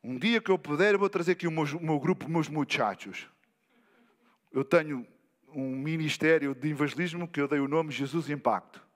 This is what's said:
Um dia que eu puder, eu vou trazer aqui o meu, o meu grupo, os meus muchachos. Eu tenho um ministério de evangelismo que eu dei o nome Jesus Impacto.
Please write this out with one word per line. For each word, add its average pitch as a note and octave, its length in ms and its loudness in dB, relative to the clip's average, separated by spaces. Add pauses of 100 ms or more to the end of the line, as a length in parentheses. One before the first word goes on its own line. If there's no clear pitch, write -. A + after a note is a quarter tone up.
Um B2+ 120 -6
dia A3 200 4
que G3+ 120 0
eu F3+ 80 4
puder, D#3+ 340 2
eu G3+ 60 4
vou G3 100 2
trazer F#3 220 0
aqui F3 160 0
o E3 40 0
meu, D#3+ 120 0
o D3 200 -4
meu D#3 160 0
grupo, C#3 260 0
os D3 60 -6
meus D#3+ 160 0
muchachos. A#2+ 800 -4 (1200)
Eu C3+ 120 -2
tenho D3 400 2 (480)
um C3+ 240 -6
ministério D#3 800 0
de C3+ 160 -4
evangelismo D#3 580 -2
que C#3+ 140 -4
eu C#3+ 60 0
dei C#3+ 120 2
o C#3 80 0
nome D#3 240 0
Jesus C#3 380 -4
Impacto. B2 500 -2 (160)